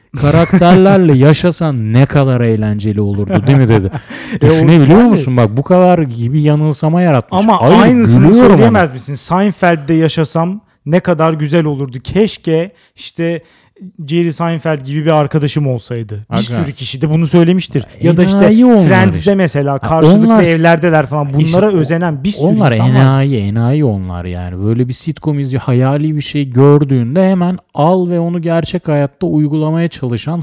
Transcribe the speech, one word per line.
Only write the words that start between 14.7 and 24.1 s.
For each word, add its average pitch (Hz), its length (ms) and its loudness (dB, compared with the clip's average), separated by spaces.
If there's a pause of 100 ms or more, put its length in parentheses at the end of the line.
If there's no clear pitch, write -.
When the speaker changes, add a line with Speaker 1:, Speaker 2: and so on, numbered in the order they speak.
Speaker 2:
gibi 147 200 -6
bir 160 60 0
arkadaşım 147 560 -2
olsaydı. 117 480 -8 (160)
Bir - 40 -6
Speaker 1:
Aga. - 80 -2
Speaker 2:
sürü 120 300 -4
kişi 127 300 -10
de 151 80 -2
bunu 160 160 0
söylemiştir. 170 580 0 (180)
Ya 165 140 2
da 180 80 2
işte 196 140 2
Speaker 1:
Enayi 214 280 4
onlar 214 200 4
Speaker 2:
Friends'de 185 320 2
Speaker 1:
işte. 196 160 0
Speaker 2:
mesela 147 400 -2
Speaker 1:
Ha, 135 40 -4
Speaker 2:
karşılıklı 165 480 2
Speaker 1:
onlar 226 160 4
Speaker 2:
evlerdeler 165 640 2
falan. 147 220 -4
Bunlara 143 140 -2
Speaker 1:
işte 175 240 2
o-, 214 40 0
Speaker 2:
özenen 160 540 -2
bir 202 60 -2
sürü 156 160 -2
Speaker 1:
onlar 196 260 0
Speaker 2:
insan 120 220 0
var. 131 60 4
Speaker 1:
enayi, 135 360 2
enayi 117 480 -2
onlar 92 400 -4